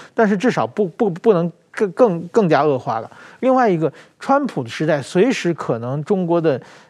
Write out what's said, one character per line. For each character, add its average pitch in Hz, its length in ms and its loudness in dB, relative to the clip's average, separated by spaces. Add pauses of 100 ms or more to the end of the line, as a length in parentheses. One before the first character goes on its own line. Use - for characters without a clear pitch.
(140)
但 226 140 2
是 208 80 2
至 208 160 0
少 117 160 0
不， 208 220 -2
不， 208 200 -2
不 196 240 2
能 170 160 0 (220)
更， 208 200 -4
更， 175 360 2
更 202 220 2
加 143 140 4
恶 143 140 2
化 113 220 -4
了。 110 100 -12 (300)
另 254 160 2
外 247 140 2
一 175 80 2
个， 156 140 -2 (280)
川 277 260 0
普 165 160 -6
的 113 80 -8
时 - 160 -6
代 151 160 0
随 196 300 2
时 175 220 -2
可 123 260 -4
能 131 240 -6
中 185 240 -2
国 170 140 0
的 147 180 0 (300)